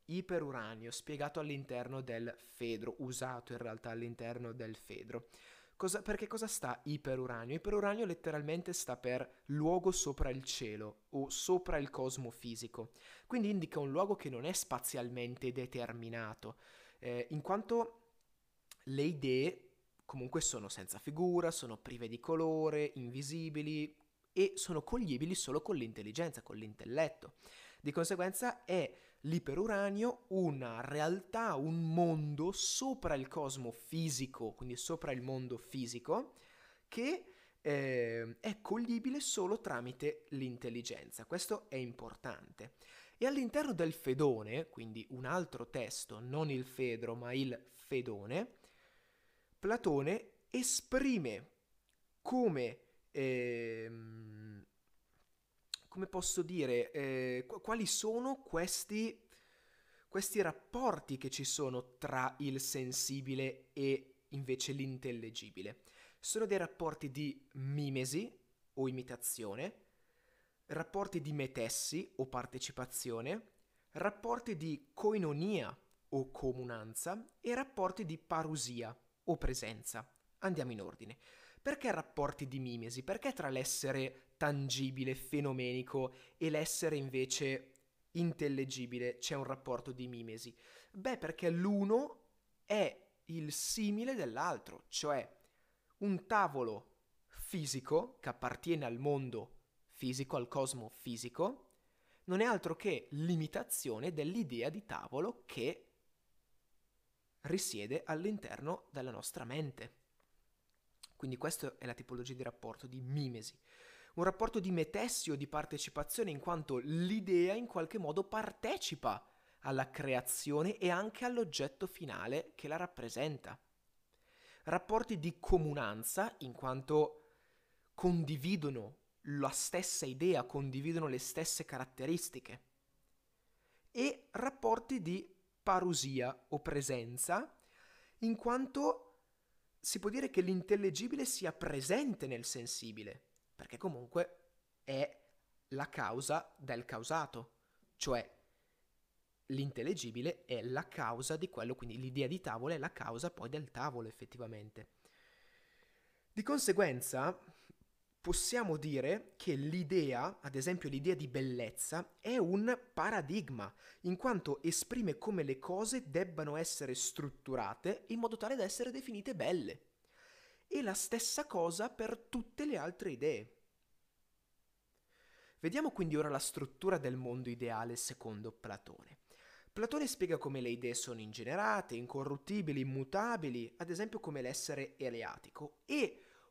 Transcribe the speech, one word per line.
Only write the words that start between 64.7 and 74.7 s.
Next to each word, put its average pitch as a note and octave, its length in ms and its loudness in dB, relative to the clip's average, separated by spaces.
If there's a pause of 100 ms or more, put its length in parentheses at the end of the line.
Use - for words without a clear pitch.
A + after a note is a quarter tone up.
l'intellegibile. A#2 1120 -6 (400)
Sono A3 240 0
dei G3 120 6
rapporti D#3+ 540 -2
di C#3 340 -4 (100)
mimesi C#3 800 0 (420)
o C3+ 120 4
imitazione, B2+ 1000 -4 (800)
rapporti F3 520 -2
di D3 140 -2
metessi C3+ 840 -2
o C3 120 0
partecipazione, B2+ 1300 -4 (360)
rapporti G#3+ 640 0
di D3+ 380 -4